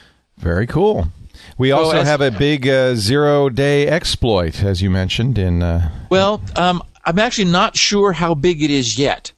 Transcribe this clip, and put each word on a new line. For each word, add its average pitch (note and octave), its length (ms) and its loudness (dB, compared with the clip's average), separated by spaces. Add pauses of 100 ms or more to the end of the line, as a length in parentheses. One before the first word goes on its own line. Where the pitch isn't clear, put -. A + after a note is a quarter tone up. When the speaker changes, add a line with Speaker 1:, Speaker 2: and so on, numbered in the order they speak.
(380)
Speaker 1:
Very F2 280 -2
cool. F#3 420 0 (480)
We C3 140 2
Speaker 2:
So C#3 80 4
Speaker 1:
also D#3+ 180 2
Speaker 2:
as C#3 100 2
Speaker 1:
have D3 140 2
a C#3 100 2
big, C3+ 380 0
uh, C3 260 2
zero-day C#3+ 920 2
exploit, G#2+ 760 -2
as F#2+ 200 -2
you G2 80 0
mentioned. F#2+ 480 -2
In, F2 240 0
uh E2+ 280 0 (200)
Speaker 2:
Well, G3 320 0 (140)
um, F3 260 0 (220)
I'm E3+ 140 0
actually A3 320 0
not F#3+ 260 0
sure G3+ 360 2
how E3 220 0
big D#3 280 0
it D3+ 80 0
is A#2+ 280 -2
yet. C3 400 -2